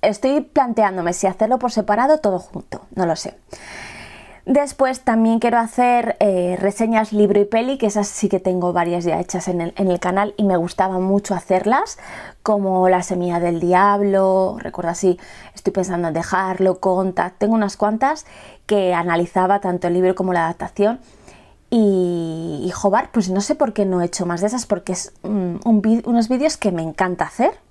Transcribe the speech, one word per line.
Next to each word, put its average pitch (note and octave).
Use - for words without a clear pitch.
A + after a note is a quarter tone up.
Estoy C4+
planteándome G#3
si -
hacerlo A3
por A#3+
separado A3+
o D#4
todo G3
junto, -
no F3+
lo D#3+
sé. -
Después C4+
también A3+
quiero A#3
hacer, A#3+
eh, F3+
reseñas A3
libro G#3
y -
peli, A#3
que A3
esas G#3
sí -
que F#3+
tengo F3+
varias E3+
ya E3
hechas F3+
en F3
el, E3+
en F#3+
el F3
canal G3
y G#3
me F#3+
gustaba F#3
mucho G3
hacerlas, G#3
como F#3+
La F3+
semilla F3
del E3+
diablo, F#3+
recuerda, E3+
sí, F3+
estoy -
pensando F3
en D#3+
dejarlo, F#3
Contact, F#3
tengo G#3+
unas G3+
cuantas A#3
que F#3+
analizaba F3
tanto F3+
el F3
libro F#3
como F#3
la E3+
adaptación G3+
y, E3+
y F3+
jobar, G#3
pues F#3+
no F#3
sé D4
por C4+
qué G3+
no F#3
he F3
hecho F3
más F3
de G3+
esas, A#3
porque G3
es, -
mm, F#3
un A3
vi-, A3
unos A#3
vídeos C4+
que G3+
me E3
encanta F3
hacer. C4+